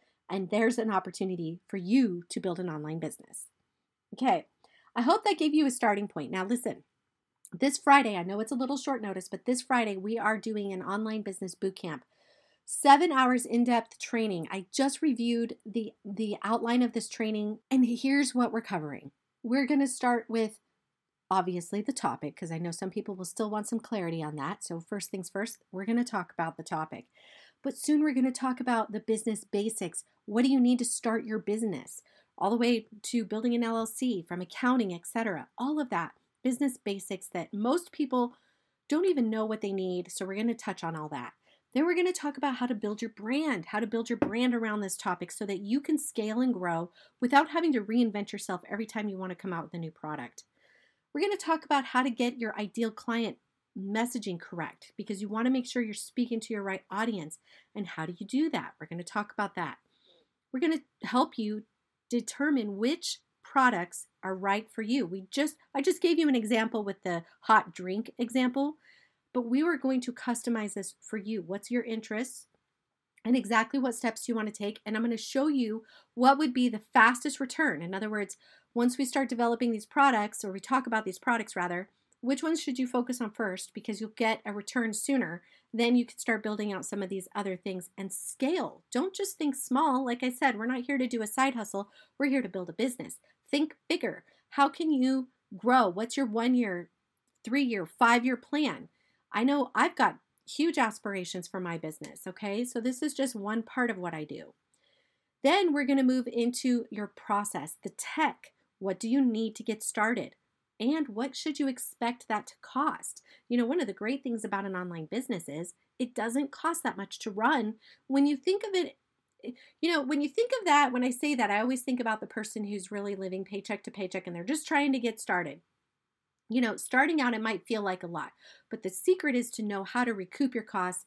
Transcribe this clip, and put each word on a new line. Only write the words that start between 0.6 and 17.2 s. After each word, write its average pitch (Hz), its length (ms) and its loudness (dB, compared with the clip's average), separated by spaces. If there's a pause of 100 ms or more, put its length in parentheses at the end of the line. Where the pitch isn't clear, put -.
an 220 120 0
opportunity 180 680 -2 (100)
for 202 80 -8
you 190 540 2
to - 100 -4
build 180 180 -4
an 180 120 -4
online 156 300 -6
business. - 480 -10 (680)
Okay, 208 320 2 (500)
I 240 60 2
hope 359 220 4
that 403 140 4
gave 311 160 2
you 302 120 6
a 262 40 4
starting 208 380 2
point. 147 220 -8
Now 185 160 -2
listen, - 380 -2 (680)
this 262 240 0
Friday, 269 400 6
I 175 60 -2
know 196 180 -4
it's 220 120 -4
a 262 40 -2
little 262 220 -2
short 254 240 -4
notice, 185 260 -6
but - 160 -10
this 247 160 0
Friday 220 380 0
we 214 200 -4
are 214 200 2
doing 208 340 -4
an 185 100 -4
online 220 380 -2
business 190 340 -8
boot 190 220 -4
camp. 156 300 -8 (580)
Seven 294 480 6
hours 254 320 4
in-depth 233 540 2
training. 214 520 -2
I 190 220 -6
just 269 300 0
reviewed 233 540 2 (100)
the, 220 260 -4 (100)
the 202 400 -4
outline 233 380 2
of 240 140 2
this 220 160 -4
training, 214 480 -2 (120)